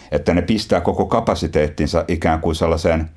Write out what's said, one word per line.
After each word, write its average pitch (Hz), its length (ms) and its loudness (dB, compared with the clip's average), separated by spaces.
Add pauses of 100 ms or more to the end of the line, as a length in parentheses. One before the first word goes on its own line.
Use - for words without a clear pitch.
(120)
että 76 220 0
ne 87 80 2
pistää 98 380 0
koko 95 260 0
kapasiteettinsa 80 1000 0
ikään 80 320 0
kuin 82 140 -2
sellaiseen 82 640 0